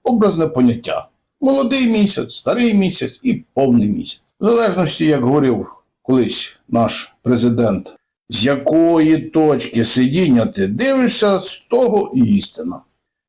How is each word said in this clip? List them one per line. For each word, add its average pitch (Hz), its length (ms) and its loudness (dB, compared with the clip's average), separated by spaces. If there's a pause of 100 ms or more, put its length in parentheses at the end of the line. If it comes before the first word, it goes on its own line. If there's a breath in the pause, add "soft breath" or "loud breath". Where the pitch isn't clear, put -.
образне 202 440 0
поняття. 123 600 -2 (320)
Молодий 269 460 0
місяць, 208 480 0
старий 226 400 0
місяць - 480 -2
і 233 120 -2 (200)
повний 120 340 2
місяць. - 340 -6 (180)
В 185 40 -4
залежності, 190 600 0
як 139 180 2
говорив 127 420 0 (360)
колись - 680 -2
наш - 540 -2
президент, 117 760 -2 (320)
з 117 180 0
якої 160 720 2
точки 135 640 0
сидіння 127 640 2
ти 190 200 -4
дивишся, 220 760 0
з - 180 -2
того 233 560 -2
і 262 60 0
істина. - 600 -2 (480)